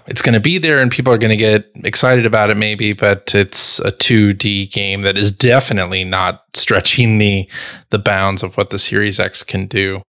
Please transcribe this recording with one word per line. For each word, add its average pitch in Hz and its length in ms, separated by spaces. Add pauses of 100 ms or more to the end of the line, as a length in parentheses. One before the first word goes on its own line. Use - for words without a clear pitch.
it's 127 140
gonna 117 200
be 170 160
there 156 220
and 127 120
people 127 220
are 113 40
gonna 110 180
get 107 340 (140)
excited 127 420
about 107 260
it 104 60
maybe, 107 360
but 101 400
it's - 460
a 95 120
two 104 420
D 101 340
game 98 340
that 98 160
is 101 140
definitely 98 720
not 92 400 (100)
stretching 110 640
the, 101 320 (400)
the 104 100
bounds 98 440
of 92 140
what 101 120
the 98 100
Series 104 400
X 98 240
can 95 220
do. 95 440